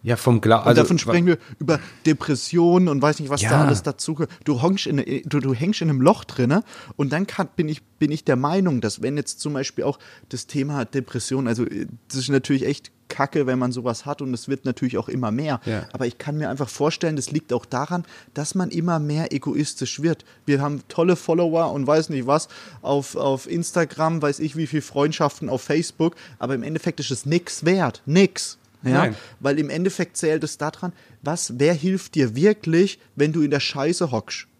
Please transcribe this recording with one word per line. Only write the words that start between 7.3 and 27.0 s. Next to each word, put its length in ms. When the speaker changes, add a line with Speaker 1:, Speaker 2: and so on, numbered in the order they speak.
Speaker 2:
bin 120
ich, 160
bin 280
ich 120
der 120
Meinung, 440
dass 220
wenn 160
jetzt 220
zum 140
Beispiel 300
auch 140
das 180
Thema 380
Depression, 600
also, 180
äh, 220
das 120
ist 100
natürlich 360
echt 260
Kacke, 380
wenn 100
man 140
sowas 340
hat 160
und 120
es 140
wird 180
natürlich 320
auch 120
immer 220
mehr. 340
Speaker 1:
Ja. 280
Speaker 2:
Aber 120
ich 140
kann 180
mir 120
einfach 200
vorstellen, 460
das 160
liegt 200
auch 140
daran, 380
dass 200
man 160
immer 300
mehr 340
egoistisch 680
wird. 240
Wir 160
haben 280
tolle 260
Follower 560
und 160
weiß 220
nicht 180
was 220
auf, 340
auf 340
Instagram, 720
weiß 180
ich 180
wie 100
viel 140
Freundschaften 680
auf 140
Facebook, 520
aber 180
im 80
Endeffekt 360
ist 120